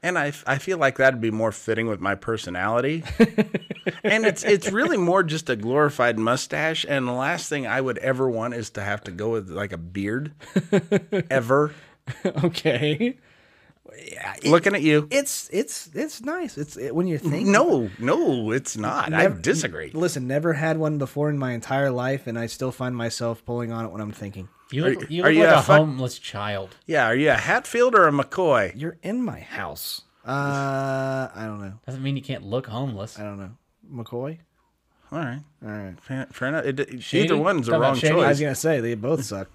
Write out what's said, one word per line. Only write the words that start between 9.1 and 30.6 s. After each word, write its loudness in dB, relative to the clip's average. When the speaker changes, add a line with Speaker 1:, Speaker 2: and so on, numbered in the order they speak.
Speaker 1:
go -2
with, -2
like, -6
a -8
beard, -4
Speaker 2:
<laughs> -2
Speaker 1:
ever. 2
Speaker 2:
Okay. 0
Yeah, -10
it, -2
Speaker 1:
Looking 6
at 0
you. 4
Speaker 2:
it's, -2
it's, -4
it's -6
nice. -8
It's, -10
it, -8
when 0
you're -2
thinking 0
Speaker 1:
No, 4
no, 2
it's -4
not. -2
I 4
Speaker 2:
Never 2
Speaker 1:
disagree. -4
Speaker 2:
Listen, -2
never 0
had 0
one 0
before -2
in -2
my -2
entire -2
life, -4
and -6
I -4
still -6
find -6
myself -4
pulling -4
on -6
it -10
when -10
I'm -8
thinking. -12
Speaker 3:
You -2
Speaker 1:
Are 4
Speaker 3:
look, -4
Speaker 1:
you, -4
Speaker 3:
you -2
Speaker 1:
are 6
Speaker 3:
look 6
Speaker 1:
you 8
Speaker 3:
like 10
Speaker 1:
a 10
Speaker 3:
a 6
Speaker 1:
fuck- 8
Speaker 3:
homeless 0
child. -8
Speaker 1:
Yeah, 4
are 2
you 4
a 6
Hatfield 2
or 10
a 4
McCoy? 2
Speaker 2:
You're -8
in -4
my -8
house. -10
Uh, -2